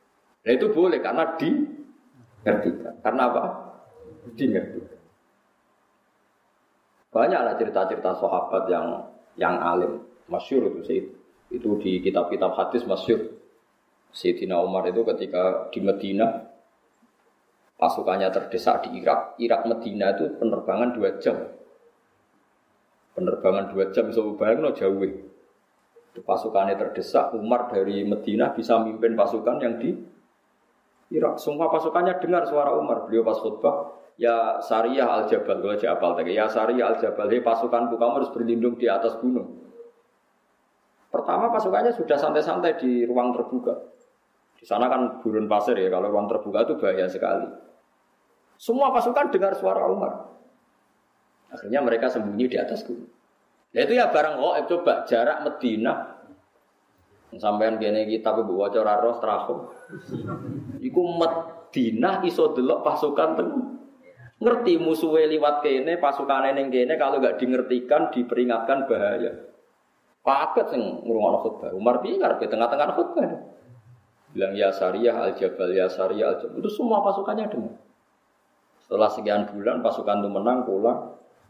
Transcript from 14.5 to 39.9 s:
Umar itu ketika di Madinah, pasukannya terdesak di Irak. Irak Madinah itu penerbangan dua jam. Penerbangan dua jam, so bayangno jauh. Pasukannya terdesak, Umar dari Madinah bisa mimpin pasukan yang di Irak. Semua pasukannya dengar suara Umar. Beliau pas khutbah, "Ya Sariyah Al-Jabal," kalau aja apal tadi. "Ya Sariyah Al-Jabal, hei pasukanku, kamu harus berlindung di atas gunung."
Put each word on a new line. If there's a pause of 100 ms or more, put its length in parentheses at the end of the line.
Umar
itu
ketika
di
Madinah, (1400)
pasukannya
terdesak
di
Irak.
Irak
Madinah
itu (120)
penerbangan
dua
jam. (1800)
Penerbangan
dua
jam,
so
bayangno
jauh. (1120)
Pasukannya
terdesak,
Umar
dari
Madinah
bisa
mimpin
pasukan
yang
di (1120)
Irak.
Semua
pasukannya
dengar
suara
Umar.
Beliau
pas
khutbah, (200)
"Ya
Sariyah
Al-Jabal,"
kalau
aja
apal
tadi.
"Ya
Sariyah
Al-Jabal,
hei
pasukanku,
kamu
harus
berlindung
di
atas
gunung." (1500)